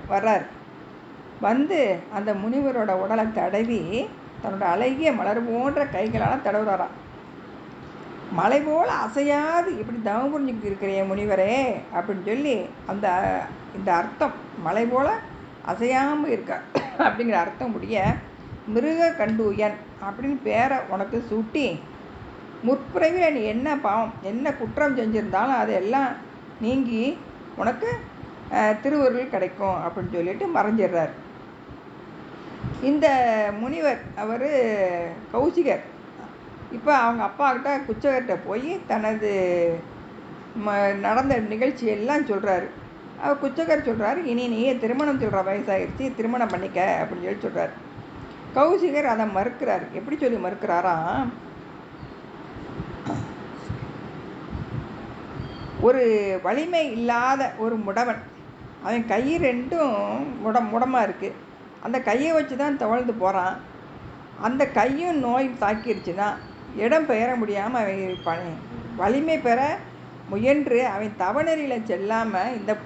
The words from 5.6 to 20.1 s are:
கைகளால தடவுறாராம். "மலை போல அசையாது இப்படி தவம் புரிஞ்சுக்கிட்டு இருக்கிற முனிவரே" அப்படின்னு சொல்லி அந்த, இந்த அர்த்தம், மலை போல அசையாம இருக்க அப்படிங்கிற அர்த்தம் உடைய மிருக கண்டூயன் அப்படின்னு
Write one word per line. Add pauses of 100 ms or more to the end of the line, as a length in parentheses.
கைகளால
தடவுறாராம். (1400)
"மலை
போல
அசையாது
இப்படி
தவம்
புரிஞ்சுக்கிட்டு
இருக்கிற
முனிவரே" (200)
அப்படின்னு
சொல்லி (200)
அந்த, (380)
இந்த
அர்த்தம், (320)
மலை
போல (480)
அசையாம
இருக்க (380)
அப்படிங்கிற
அர்த்தம்
உடைய (520)
மிருக
கண்டூயன் (280)
அப்படின்னு